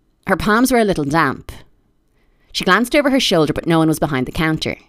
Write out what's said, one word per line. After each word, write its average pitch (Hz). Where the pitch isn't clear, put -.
Her 190
palms 233
were 233
a 220
little 170
damp. 143
She -
glanced 208
over 285
her 262
shoulder, 156
but -
no 165
one 160
was 156
behind 139
the 147
counter. 156